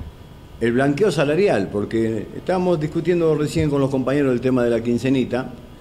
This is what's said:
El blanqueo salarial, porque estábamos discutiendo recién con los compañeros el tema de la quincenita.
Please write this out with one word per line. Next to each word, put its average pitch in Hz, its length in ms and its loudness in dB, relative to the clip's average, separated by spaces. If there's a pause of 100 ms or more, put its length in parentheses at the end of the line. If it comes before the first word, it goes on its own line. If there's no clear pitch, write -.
(600)
El 117 120 2
blanqueo 143 400 2
salarial, 147 600 2
porque 107 540 -2 (100)
estábamos 180 440 0
discutiendo 160 560 0
recién 151 340 0
con 143 100 2
los 135 120 2
compañeros 135 420 2
el 117 80 0
tema 127 220 2
de 120 80 2
la 117 100 0
quincenita. 120 680 0 (300)